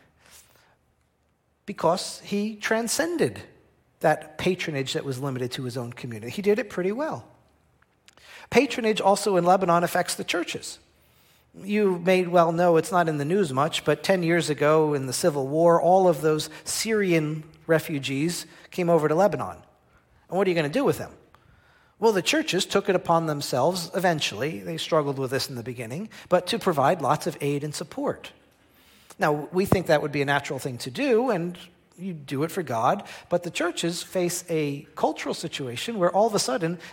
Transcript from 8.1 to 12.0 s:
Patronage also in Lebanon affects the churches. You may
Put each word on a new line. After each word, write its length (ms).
Patronage 520
also 360
in 80
Lebanon 400
affects 300
the 100
churches. 540
You 360
may 280